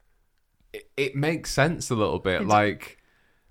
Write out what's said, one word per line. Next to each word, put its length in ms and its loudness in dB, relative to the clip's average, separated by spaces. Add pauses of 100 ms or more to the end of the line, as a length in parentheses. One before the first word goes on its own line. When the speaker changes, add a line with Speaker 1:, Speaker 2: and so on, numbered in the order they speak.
(720)
Speaker 1:
it, 240 -18
it 200 -2
makes 360 -2
sense 380 0
a 60 0
little 240 0
bit. 220 0
Speaker 2:
It 60 -4
Speaker 1:
Like, 520 2 (520)